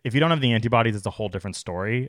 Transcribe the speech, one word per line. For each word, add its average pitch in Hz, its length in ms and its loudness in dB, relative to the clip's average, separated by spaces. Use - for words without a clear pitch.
if 113 80 -2
you 139 80 2
don't 160 80 4
have 160 120 2
the 123 120 4
antibodies, 113 420 2
it's 101 100 -6
a 110 60 -4
whole 107 180 -6
different 95 280 -8
story 107 520 -4